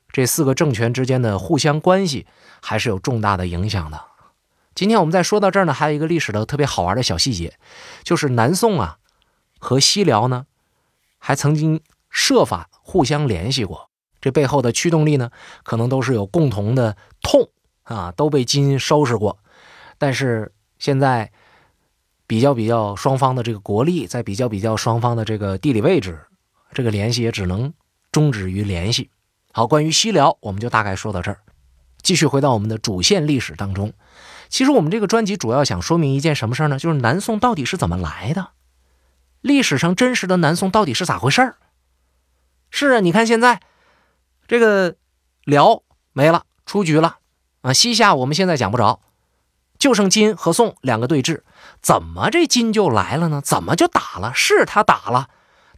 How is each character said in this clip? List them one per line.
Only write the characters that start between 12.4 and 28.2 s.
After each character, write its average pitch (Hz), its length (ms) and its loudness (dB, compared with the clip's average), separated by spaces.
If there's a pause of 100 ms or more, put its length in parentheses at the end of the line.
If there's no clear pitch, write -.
法 87 240 -8 (140)
互 175 220 0
相 147 220 -2
联 101 240 -4
系 135 140 -4
过， - 240 -14 (320)
这 139 100 -2
背 139 160 2
后 139 140 0
的 120 120 0
驱 - 180 -2
动 156 160 2
力 151 100 2
呢， 123 140 -2 (320)
可 - 140 -6
能 113 120 0
都 131 140 0
是 123 100 -2
有 104 140 0
共 156 240 0
同 104 240 -4
的 117 220 0 (260)
痛 - 280 2 (340)
啊， 92 280 -10
都 147 160 0
被 139 160 0
金 139 340 0
收 147 280 2
拾 117 100 0
过。 101 220 -4 (600)
但 139 160 -2
是 117 400 -4 (240)
现 139 200 -2
在 127 320 0 (960)
比 113 140 0
较 139 140 4
比 113 120 -4
较 110 300 0
双 135 220 0
方 131 180 2
的 123 60 -4
这 117 100 -4
个 104 80 -10
国 104 240 0
力， 160 220 -2
再 120 160 -8
比 104 120 -6
较 123 140 -2
比 107 100 -4
较 110 160 -2
双 117 240 0
方 120 160 0
的 110 120 -4
这 110 100 -4
个 98 220 -4
地 143 160 0
理 107 80 0
位 165 180 2
置， 90 180 -10 (540)
这 135 100 -6
个 117 80 0
联 104 220 -2
系 120 80 -2
也 117 100 0
只 107 140 -6
能 107 300 -4 (360)
终 151 220 2